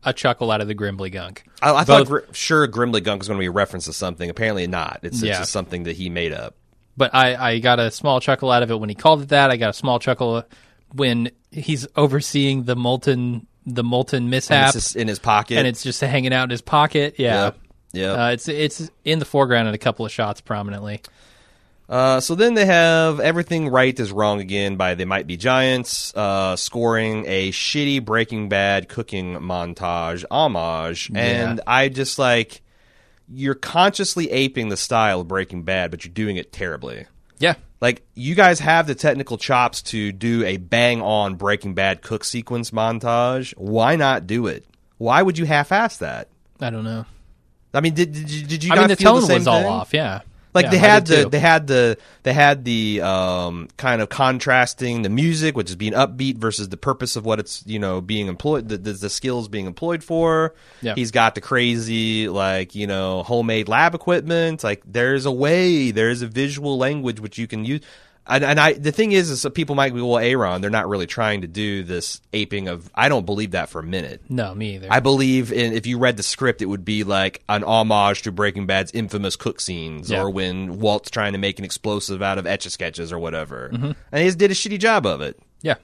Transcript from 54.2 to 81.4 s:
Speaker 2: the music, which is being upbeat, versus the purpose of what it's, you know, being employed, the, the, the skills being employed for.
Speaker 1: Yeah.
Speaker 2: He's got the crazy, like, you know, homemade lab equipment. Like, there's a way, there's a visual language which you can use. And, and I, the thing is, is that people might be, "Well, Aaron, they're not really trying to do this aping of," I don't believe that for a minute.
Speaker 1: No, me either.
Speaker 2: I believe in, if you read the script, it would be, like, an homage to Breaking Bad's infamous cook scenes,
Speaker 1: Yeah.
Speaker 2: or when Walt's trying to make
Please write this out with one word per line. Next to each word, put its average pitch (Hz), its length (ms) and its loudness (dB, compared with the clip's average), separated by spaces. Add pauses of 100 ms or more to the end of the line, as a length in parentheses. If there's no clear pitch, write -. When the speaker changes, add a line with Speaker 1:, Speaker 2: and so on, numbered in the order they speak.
Speaker 2:
the 101 80 -2
music, 156 460 0
which 104 140 -4
is 92 60 -10
being 104 180 -4
upbeat, 127 440 0
versus 107 320 -4
the 95 80 -12
purpose 131 380 -4
of 107 100 -8
what 110 140 0
it's, - 260 -10
you 107 140 -6
know, 92 220 -2
being 101 260 -4
employed, 117 420 -4
the, 107 80 -4
the, 101 160 -8
the 98 160 -8
skills 123 380 -6
being 101 180 -8
employed 160 380 -6
for. 160 500 0 (280)
Speaker 1:
Yeah. 113 140 -4
Speaker 2:
He's 117 160 -4
got 113 240 4
the 101 60 -8
crazy, 113 880 0
like, 95 480 -2
you 104 120 -4
know, 95 360 -2
homemade 113 460 0
lab 160 260 2
equipment. 165 680 -2
Like, 104 220 -4
there's 131 400 0
a 139 60 0
way, 151 600 2
there's 113 300 0
a 120 60 -6
visual 139 500 -4
language 131 420 -2
which 107 180 -14
you 117 100 -6
can 110 180 -8
use. 143 160 -4 (460)
And, 139 160 2
and 147 160 2
I, 151 140 6
the 143 180 -2
thing 214 220 2
is, 180 180 2
is 127 100 -6
that 139 100 -4
people 147 220 -4
might 139 220 2
be, 120 40 -4
"Well, 120 200 2
Aaron, 113 420 0
they're 101 80 -2
not 107 180 0
really 95 200 -2
trying 107 340 -2
to 90 60 -8
do 101 360 -6
this 87 380 -8 (120)
aping 101 340 -4
of," 87 260 -10
I 123 160 4
don't 120 160 0
believe 101 260 -4
that 85 180 -4
for 87 100 -10
a 78 40 -10
minute. 82 460 -8
Speaker 1:
No, 113 240 -4
me 104 220 -8
either. 95 160 -14
Speaker 2:
I 120 80 6
believe 131 520 2
in, 117 220 0
if 113 140 -2
you 123 100 -2
read 123 200 2
the 101 60 -6
script, - 380 -2
it 101 60 -4
would 95 180 -6
be, 107 180 -2
like, 95 460 -2
an 104 140 0
homage 107 580 2
to 110 100 -6
Breaking 98 360 -2
Bad's 95 240 0
infamous 101 440 -4
cook - 240 -8
scenes, 80 520 -8
Speaker 1:
Yeah. 98 100 0
Speaker 2:
or 98 80 0
when 92 500 -4
Walt's 104 300 0
trying 104 240 -2
to 98 60 -4
make 98 180 -2